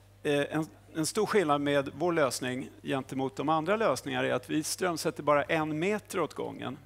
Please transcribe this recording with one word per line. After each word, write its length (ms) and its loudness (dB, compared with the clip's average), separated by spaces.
eh, 260 2
en, 180 -2
en 100 -2
stor 200 0
skillnad 360 4
med 320 2
vår 200 0
lösning 560 0
gentemot 520 -4
de 140 -2
andra 260 2
lösningar 480 0
är 100 0
att 160 -2
vi 140 0
strömsätter 600 -2
bara 200 4
en 360 0
meter 400 -2
åt 140 -2
gången. 520 -8